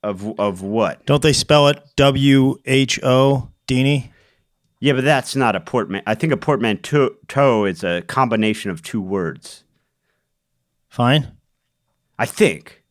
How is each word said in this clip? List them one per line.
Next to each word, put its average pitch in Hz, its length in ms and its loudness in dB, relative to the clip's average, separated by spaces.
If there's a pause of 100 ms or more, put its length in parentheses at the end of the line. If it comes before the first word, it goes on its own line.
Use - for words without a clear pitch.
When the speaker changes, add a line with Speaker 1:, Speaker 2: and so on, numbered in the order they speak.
Speaker 1:
of, 104 360 -8
of 101 240 -2
what? 101 440 -4
Speaker 2:
Don't 143 160 0
they 151 100 2
spell 147 360 4
it 143 120 0 (160)
W 135 600 4 (100)
H 135 360 0
O, 135 480 2 (160)
Dini? 131 440 0 (720)
Speaker 1:
Yeah, 135 140 2
but 131 100 0
that's 139 300 0
not 117 220 0
a 90 40 -4
portman-, 98 460 -4
I 107 80 -2
think 160 180 -2
a 123 40 0
portmanteau 131 1300 0
is 92 200 -4
a 87 180 -2
combination 110 680 -2
of 82 120 -10
two - 180 -6
words. 92 640 -8 (1200)
Speaker 2:
Fine. 139 400 0 (880)
Speaker 1:
I 117 80 0
think. - 640 -2